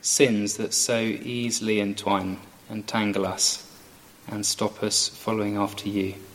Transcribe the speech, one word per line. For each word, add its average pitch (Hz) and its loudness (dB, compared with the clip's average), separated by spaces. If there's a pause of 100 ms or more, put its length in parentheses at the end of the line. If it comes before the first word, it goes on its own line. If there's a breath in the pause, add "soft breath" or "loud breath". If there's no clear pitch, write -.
sins 104 4
that 107 -4
so 117 2
easily 113 0
entwine 101 0 (300)
and 107 -8
tangle 101 0
us - 0 (640)
and 104 -4
stop - -2
us - 0
following 104 -2
after 101 -2
you. 98 0 (200)